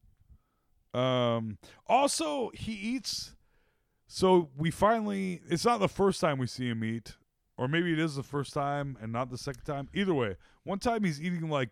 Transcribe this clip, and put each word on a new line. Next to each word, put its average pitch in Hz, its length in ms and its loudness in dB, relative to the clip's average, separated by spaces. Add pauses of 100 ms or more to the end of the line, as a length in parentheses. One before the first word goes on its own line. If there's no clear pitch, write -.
(920)
Um, 120 640 0 (300)
also, 277 680 2
he - 200 -8
eats. 220 580 -6 (760)
So 185 480 6
we 151 160 0
finally, 196 800 0
it's 170 160 0
not 233 140 4
the 196 100 4
first 190 320 2
time 151 160 2
we 123 100 0
see 123 220 -4
him 113 140 -2
eat, 113 340 -6 (400)
or 127 100 -2
maybe 165 240 2
it 156 80 0
is 156 160 0
the 139 80 -4
first 139 300 -6
time 143 480 -4
and 113 100 -8
not 123 200 -4
the 123 60 -8
second - 260 -10
time. 139 300 -8
Either 190 200 2
way, 113 240 0 (260)
one 190 160 -4
time 233 240 0
he's 151 180 0
eating, 165 280 -4
like, 135 220 0